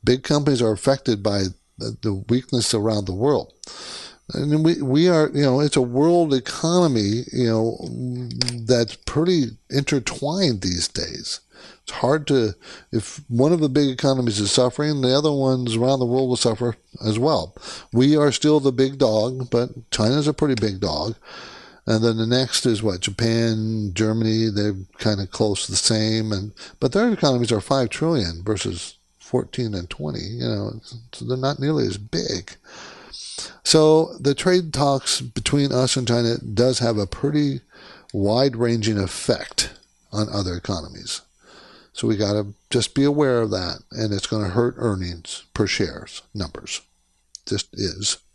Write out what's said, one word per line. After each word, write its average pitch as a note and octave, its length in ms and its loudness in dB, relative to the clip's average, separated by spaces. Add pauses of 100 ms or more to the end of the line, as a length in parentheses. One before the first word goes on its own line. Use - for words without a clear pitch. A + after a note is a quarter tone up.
Big C3 200 2
companies D3 360 2
are A2 120 2
affected A#2 500 0
by G2+ 220 0 (340)
the, A2+ 240 -8
the A2 100 0 (160)
weakness B2 460 0
around G#2+ 320 0
the F2+ 80 -4
world. A#2+ 400 0 (800)
And D3 280 2
we, E3 200 2
we C#3+ 260 4
are, D#3+ 240 4
you C#3+ 100 2
know, C3+ 180 4
it's D3 160 2
a C3+ 60 4
world D3 520 4
economy, B2+ 1000 2
you B2 160 2
know, A2 300 0 (880)
that's A#2 280 2 (120)
pretty D3+ 460 2 (180)
intertwined C#3 920 0
these F2+ 260 -2
days. - 540 -8 (420)
It's - 100 -14
hard C#3+ 360 0
to, C3 260 2 (380)
if - 360 -4
one B2+ 240 4
of E3+ 80 2
the D3+ 80 2
big C#3 220 2
economies B2+ 480 0
is G2+ 140 0
suffering, C#3+ 480 2
the B2+ 160 4
other D3+ 160 2
ones C3 420 0
around C3 240 2
the B2+ 80 0
world B2+ 220 2
will B2+ 80 0
suffer A#2 400 0 (280)
as A2 140 0
well. C3+ 380 0 (360)
We C3+ 240 6
are D3 140 6
still D3+ 300 4
the C3+ 100 4
big C3+ 280 0
dog, B2 520 2
but A#2+ 400 -2
China's C#3 380 2
a D3+ 40 0
pretty C#3+ 220 2
big G#2 260 -2
dog. - 360 -4 (680)
And A2 180 2
then A2+ 120 4
the A2+ 100 0
next B2 400 0
is A2 160 2
what? F#2 180 -2
Japan, A2 960 0
Germany, A2 540 2
they're G#2 280 0 (220)
kinda G2+ 280 0
close G#2 400 0
to G2 60 -8
the G2 40 -2
same. A2 560 0
And, G2+ 200 -6 (260)
but C3+ 140 0
their A3+ 200 2
economies B2+ 380 2
are G#2+ 100 2
five C3 300 2
trillion G2 540 -2
versus G2 520 -4 (220)
fourteen A#2+ 560 -4
and F2 160 -8
twenty, - 320 -8
you A#2 220 -8
know, A2 280 -4 (400)
so - 120 -14
they're B2+ 120 -4
not C3+ 220 -2
nearly C#3+ 280 0
as G2 120 -4
big. G#2 580 -6 (1080)
So D#3 560 4
the C#3 140 0
trade F3+ 380 0
talks C#3 480 0
between C3+ 520 -2
us B2+ 240 0
and B2+ 100 -2
China A#2+ 320 2
does A#2+ 400 0
have A#2 200 0
a G2+ 80 0
pretty C#3+ 540 -2 (520)
wide-ranging A2+ 840 2
effect - 720 -2 (420)
on G#2+ 180 -2
other F#2 240 -2
economies. - 680 -8 (680)
So - 140 -4
we A2 100 2
gotta G#2 300 0 (240)
just - 240 0
be C#3 100 4
aware C#3+ 360 2
of A2 100 0
that, F#2 300 -4 (120)
and A2 200 -2
it's G2 140 -4
gonna G#2 220 -2
hurt A#2+ 300 0
earnings F#2 680 -4 (100)
per G#2 120 2
shares - 560 -6 (120)
numbers. - 480 -10 (640)
Just - 260 -6
is. G2 460 -6 (160)